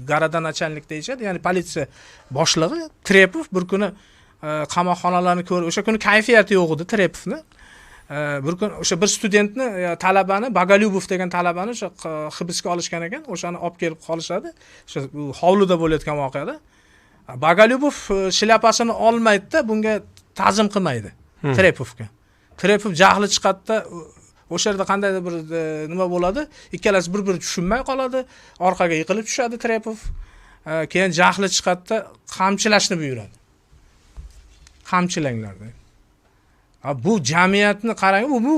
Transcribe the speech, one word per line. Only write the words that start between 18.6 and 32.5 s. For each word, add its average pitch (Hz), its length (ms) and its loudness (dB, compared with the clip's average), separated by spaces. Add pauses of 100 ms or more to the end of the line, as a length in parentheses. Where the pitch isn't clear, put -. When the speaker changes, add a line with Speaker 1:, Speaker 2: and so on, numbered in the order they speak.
Speaker 1:
olmaydi-da, 220 720 2
bunga 220 280 0 (380)
ta'zim 202 360 2
qilmaydi 147 420 -2 (320)
Speaker 2:
Hmm. 139 120 0
Speaker 1:
Trepovga. 147 520 2 (520)
Trepov 202 360 2
jahli 190 320 4
chiqadi-da, 202 500 -2 (720)
o'sha 170 180 -2
yerda 196 180 -2
qandaydir 196 380 0
bir, 175 100 -6 (140)
e, 165 140 -4 (260)
nima 185 180 -2
bo'ladi, 180 400 -2 (220)
ikkalasi 185 420 0
bir-birini 190 320 -2
tushunmay 196 400 -2
qoladi, 262 380 -4 (360)
orqaga 180 380 0
yiqilib 190 320 -2
tushadi 240 320 -4
Trepov. 226 400 -4 (680)
E, 156 200 -4
keyin 185 240 0
jahli 185 360 2
chiqadi-da, 180 500 -2 (300)
qamchilashni 196 720 0